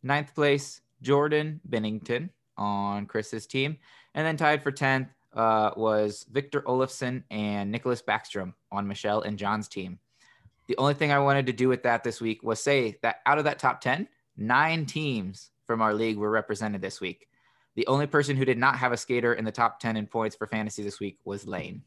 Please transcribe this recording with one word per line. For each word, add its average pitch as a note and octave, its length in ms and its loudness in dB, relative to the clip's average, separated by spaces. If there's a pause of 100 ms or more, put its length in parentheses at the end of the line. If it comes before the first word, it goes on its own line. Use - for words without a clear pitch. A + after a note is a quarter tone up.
Ninth C#3+ 320 -2
place, C#3+ 460 2 (200)
Jordan D3 640 2
Bennington A#2 640 -4 (260)
on G2+ 500 -2
Chris's - 400 -6
team. C#3 320 0 (360)
And D#3 120 0
then D#3+ 100 0
tied D3+ 260 4
for C#3+ 80 0
tenth, C3+ 380 2 (260)
uh, A2 420 4
was G#2+ 540 2
Victor C#3 320 -2
Olofsson B2+ 680 -2
and G#2 400 -2
Nicholas A#2 320 -2
Backstrom G2+ 500 -4 (180)
on G2+ 160 -4
Michelle G#2 360 -2
and G#2 160 -6
John's G#2 300 -4
team. F#2 300 -10 (680)
The B2 100 -2
only C#3 180 2
thing D3 160 0
I C#3+ 80 4
wanted C#3 280 4
to B2+ 60 -2
do B2+ 160 2
with B2 160 2
that A#2 200 2
this A#2 160 -4
week A2 220 -4
was A2+ 200 -2
say C3 400 2
that A2+ 240 -2
out C#3+ 120 4
of D3+ 60 -2
that D3 140 0
top B2+ 220 0
ten, C3+ 280 -2 (280)
nine D3 500 2
teams A#2 640 -4 (160)
from A2+ 140 0
our G#2+ 140 4
league A2 240 0
were G#2 120 0
represented G#2+ 500 -2
this F#2+ 200 -8
week. - 280 -8 (460)
The B2 120 -2
only C#3 200 2
person C#3+ 300 2
who C3+ 80 2
did B2+ 140 2
not C#3 180 4
have B2+ 160 0
a A#2 40 -2
skater A#2+ 380 0
in A2+ 100 -4
the A2 60 -2
top A#2 300 0
ten A2+ 160 -2
in G#2+ 100 -4
points A2 300 -4
for A2 100 -6
fantasy G#2+ 360 -6
this G2+ 180 -8
week G2 240 -8
was G2+ 220 -8
Lane. F2+ 400 -8